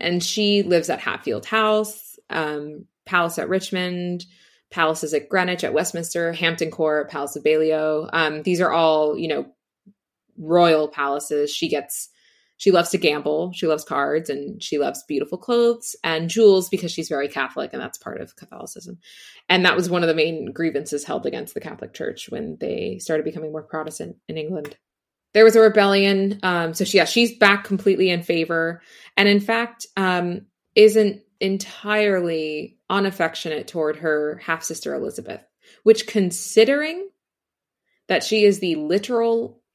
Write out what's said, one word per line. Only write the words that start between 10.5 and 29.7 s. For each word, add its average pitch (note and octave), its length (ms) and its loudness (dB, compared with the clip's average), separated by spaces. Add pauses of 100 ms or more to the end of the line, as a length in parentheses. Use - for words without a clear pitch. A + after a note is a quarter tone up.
palaces. D3 640 -2
She - 160 -4
gets, - 400 -6 (480)
she - 140 2
loves E3+ 200 4
to G3 60 0
gamble. D3+ 560 -2
She F3 140 -6
loves D#3 160 0
cards, D3 460 -2
and C#3+ 320 -8
she - 180 -4
loves C3+ 280 -4
beautiful D3 300 -4
clothes A#3 680 0
and E3 260 -2
jewels G3 400 6
because F3+ 220 -4
she's D#3+ 180 -6
very C#3+ 180 -2
Catholic, C#3 460 -6
and C3 80 -10
that's - 160 -12
part - 240 -12
of - 140 -18
Catholicism. - 640 -18 (500)
And F3+ 160 4
that F3 100 4
was F3+ 140 0
one F3 140 0
of E3 40 2
the D#3+ 80 4
main D#3+ 360 -2
grievances D3 520 -4
held D3 220 -6
against - 280 -8
the - 80 -10
Catholic - 320 -14
Church - 360 -10
when D#3 300 -10
they F3+ 400 -6
started D#3 260 -2
becoming D#3 260 -8
more D#3 120 -10
Protestant D#3+ 540 -10 (100)
in D#3+ 100 -10
England. D#3 400 -8 (560)
There G#3+ 100 10
was A3 120 10
a A3+ 60 8
rebellion. G3 840 4
Um, E3+ 320 0
so F#3 100 -2
she, - 120 2
yeah, F3 80 6
she's A#3 320 2
back G3+ 260 6
completely F#3+ 480 2
in F3 100 0
favor. E3 600 -2 (360)
And G3+ 100 4
in G3+ 120 6
fact, A3+ 480 -4 (100)